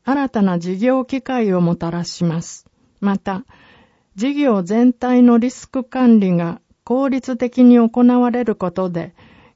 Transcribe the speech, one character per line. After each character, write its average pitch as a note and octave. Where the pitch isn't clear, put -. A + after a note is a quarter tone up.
新 C4+
た A3
な F#3
事 F3+
業 B3
機 C4
会 A3+
を F3+
も E3+
た E3+
ら E3+
し -
ま E3
す。 -
ま G3
た、 F#3+
事 B3+
業 C4
全 A3+
体 B3
の A#3+
リ A#3+
ス -
ク C4
管 B3
理 F#3
が E3+
効 C4+
率 C4
的 B3
に A#3+
行 A3+
わ B3
れ B3
る A3
こ F3+
と F#3
で、 E3+